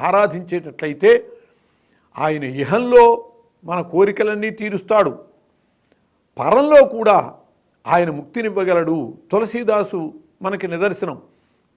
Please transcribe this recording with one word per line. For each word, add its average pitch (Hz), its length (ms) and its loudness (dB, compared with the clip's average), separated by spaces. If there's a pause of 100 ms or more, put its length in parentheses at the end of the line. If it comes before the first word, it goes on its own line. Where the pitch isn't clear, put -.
ఆరాధించేటట్లయితే 175 1080 0 (1040)
ఆయన 151 280 -4 (200)
ఇహంలో 240 400 4 (600)
మన 170 160 -6 (140)
కోరికలన్నీ 208 640 0
తీరుస్తాడు, 202 520 0 (1200)
పరంలో 277 440 4 (160)
కూడా 214 200 2 (680)
ఆయన 170 260 0
ముక్తినివ్వగలడు. 175 880 -4 (320)
తులసీదాసు 214 720 -4 (420)
మనకి 196 320 -6
నిదర్శనం. 170 440 -4 (580)